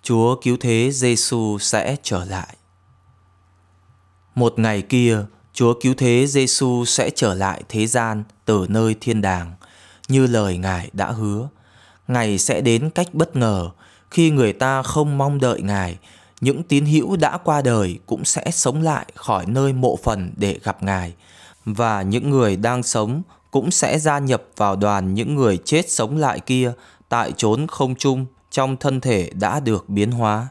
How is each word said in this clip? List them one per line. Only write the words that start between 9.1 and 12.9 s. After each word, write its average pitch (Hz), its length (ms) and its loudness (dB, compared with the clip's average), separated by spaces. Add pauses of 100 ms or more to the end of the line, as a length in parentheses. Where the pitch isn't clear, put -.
đàng, 90 320 -2 (540)
như 131 200 4
lời 104 300 2
Ngài 92 360 -4
đã 98 180 -2
hứa. 110 380 -4 (580)
Ngày 113 300 0
sẽ 92 240 0
đến 123 280 2
cách 175 240 -2